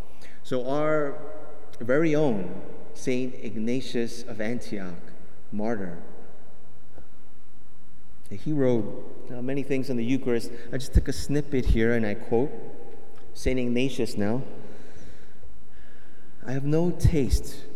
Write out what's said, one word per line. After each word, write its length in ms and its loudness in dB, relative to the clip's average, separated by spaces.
So 260 -2
our 480 0
very 380 2
own 460 0
Saint 420 0
Ignatius 880 0
of 160 -2
Antioch, 560 0
martyr, 500 0
he 240 0
wrote, 800 0
uh, 80 -2
many 220 0
things 260 0
on 80 0
the 80 0
Eucharist. 460 0
I 60 -2
just 140 0
took 140 4
a 60 0
snippet 540 2
here 280 4
and 100 2
I 100 2
quote 360 2
Saint 220 0
Ignatius 600 0
now. 260 2
"I 60 -2
have 140 0
no 260 2
taste 840 2